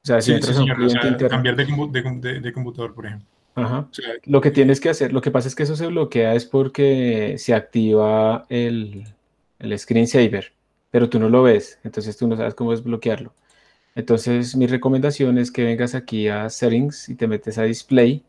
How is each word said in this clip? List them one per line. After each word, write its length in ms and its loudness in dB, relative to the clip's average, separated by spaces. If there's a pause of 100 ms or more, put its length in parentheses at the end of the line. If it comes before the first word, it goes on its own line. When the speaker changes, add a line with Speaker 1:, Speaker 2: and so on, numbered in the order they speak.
Speaker 1:
O 40 -20
sea, 160 2
si 100 2
Speaker 2:
Sí, 40 6
Speaker 1:
entras 200 0
Speaker 2:
sí, 60 2
Speaker 1:
a 0 -
un 60 4
Speaker 2:
señor. 80 0
O 20 -6
Speaker 1:
cliente 240 2
Speaker 2:
sea, 100 2
Speaker 1:
interno. 240 0
Speaker 2:
cambiar 220 0
de 100 0
compu-, 240 -4
de 120 -4
com-, 180 -8
de, 180 -8
de 140 -8
computador, 420 -10
por 120 -14
ejemplo. 200 -16 (280)
Speaker 1:
Ajá. 240 -2
Speaker 2:
O 140 -12
sea, 200 -12 (120)
Speaker 1:
Lo 140 4
que 120 4
tienes 260 4
Speaker 2:
eh, 60 -10
Speaker 1:
que 60 2
hacer, 220 -2
lo 100 -2
que 100 -2
pasa 180 0
es 60 -12
que 80 -4
eso 120 -2
se 120 -6
bloquea 460 0
es 120 0
porque 920 0
se 160 -2
activa 960 2
el, 580 -4 (520)
el 200 -8
screensaver, 760 2 (380)
pero 180 2
tú 100 0
no 80 2
lo 160 6
ves, 400 4
entonces 320 -10
tú 100 -4
no 120 0
sabes 180 -4
cómo 160 -4
desbloquearlo. 600 -4 (640)
Entonces, 600 0
mi 120 4
recomendación 720 0
es 140 -2
que 140 -2
vengas 280 -2
aquí 360 -4
a 200 -4
Settings 600 -2
y 60 -10
te 120 -2
metes 300 -4
a 60 -2
Display 640 2